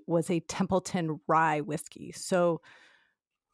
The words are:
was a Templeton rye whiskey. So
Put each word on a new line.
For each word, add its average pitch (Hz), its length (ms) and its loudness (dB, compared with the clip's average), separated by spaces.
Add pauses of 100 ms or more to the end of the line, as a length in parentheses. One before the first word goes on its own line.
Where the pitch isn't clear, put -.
was 165 240 0
a 175 100 2
Templeton 170 880 -2
rye 160 340 2
whiskey. 151 520 -8
So 175 480 2 (920)